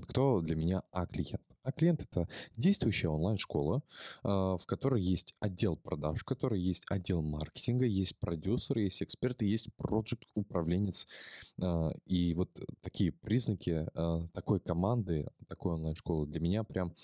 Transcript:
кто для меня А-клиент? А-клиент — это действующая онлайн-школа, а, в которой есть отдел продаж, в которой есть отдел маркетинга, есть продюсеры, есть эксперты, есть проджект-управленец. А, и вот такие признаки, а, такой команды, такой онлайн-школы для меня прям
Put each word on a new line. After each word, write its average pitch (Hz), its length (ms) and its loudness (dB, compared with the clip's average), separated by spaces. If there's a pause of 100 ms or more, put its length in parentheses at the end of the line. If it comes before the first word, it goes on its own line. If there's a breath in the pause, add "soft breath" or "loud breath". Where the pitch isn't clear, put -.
кто 131 380 2
для 80 140 0
меня 85 380 0
А-клиент? - 500 -4 (220)
А-клиент — 160 460 2
это 85 180 0 (280 loud breath)
действующая 120 520 2
онлайн-школа, 82 720 2 (420 loud breath)
а, 95 320 2
в - 100 -8
которой 135 340 0
есть - 380 2
отдел 95 380 0
продаж, 76 440 -2
в - 40 -10
которой 123 360 0
есть 90 280 0
отдел 90 340 0
маркетинга, 95 640 0
есть 95 320 0
продюсеры, 95 640 0
есть 98 180 2
эксперты, 123 460 -2
есть 104 300 2
проджект-управленец. 98 1300 0 (540 loud breath)
А, 82 320 2 (120)
и 87 300 2
вот 87 160 0 (300)
такие - 320 0
признаки, 90 840 0
а, 82 400 0
такой 95 240 2
команды, 90 720 0 (200)
такой 85 260 -2
онлайн-школы 80 520 -2
для 76 140 -4
меня 92 240 0
прям 87 400 -4